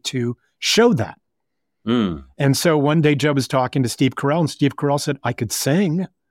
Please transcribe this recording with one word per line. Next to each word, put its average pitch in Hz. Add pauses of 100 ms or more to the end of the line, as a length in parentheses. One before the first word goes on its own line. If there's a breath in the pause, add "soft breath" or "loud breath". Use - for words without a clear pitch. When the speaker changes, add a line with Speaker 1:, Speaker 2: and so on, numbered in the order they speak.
Speaker 1:
to 123 (240)
show 233
that. 110 (680)
Speaker 2:
Mm. 98 (120)
Speaker 1:
And 139
so 160
one 147
day 151
Judd 147
was 135
talking 131
to 117
Steve 131
Carell, 147
and 147
Steve -
Carell 143
said, 143
"I 120
could 113
sing." 170 (240)